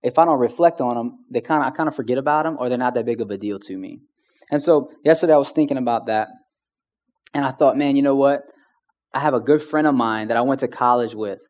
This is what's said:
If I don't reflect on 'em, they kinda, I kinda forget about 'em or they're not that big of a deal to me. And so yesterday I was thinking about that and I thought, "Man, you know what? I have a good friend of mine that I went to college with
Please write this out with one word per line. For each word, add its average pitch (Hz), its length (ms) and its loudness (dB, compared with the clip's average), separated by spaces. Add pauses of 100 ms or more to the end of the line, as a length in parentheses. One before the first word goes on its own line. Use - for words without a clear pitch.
If 127 160 0
I 165 60 6
don't 156 140 2
reflect 165 420 2
on 123 160 -2
'em, 120 340 -8
they 120 100 -2
kinda, 147 260 -2
I 131 40 -2
kinda 156 200 -4
forget 123 280 -4
about 147 280 0
'em 160 140 -6
or 123 80 -4
they're 123 100 -2
not 123 160 -2
that 117 120 -2
big 117 140 -4
of 104 100 -6
a 101 80 -8
deal 101 220 -6
to 95 160 -12
me. 92 240 -14 (520)
And 147 100 0
so 147 280 2 (140)
yesterday 160 280 4
I 151 60 6
was 139 120 0
thinking 143 280 0
about 117 280 -2
that 110 220 -2 (1040)
and 143 120 -2
I 131 60 -2
thought, 131 260 2
"Man, 143 200 2
you 139 60 2
know 139 120 2
what? 139 280 2 (680)
I 135 80 -4
have 143 140 2
a 120 60 4
good 151 220 2
friend 156 240 0
of 143 80 2
mine 110 340 -2
that 113 80 0
I 120 60 2
went 135 180 0
to 123 80 -2
college 123 460 0
with 104 340 -8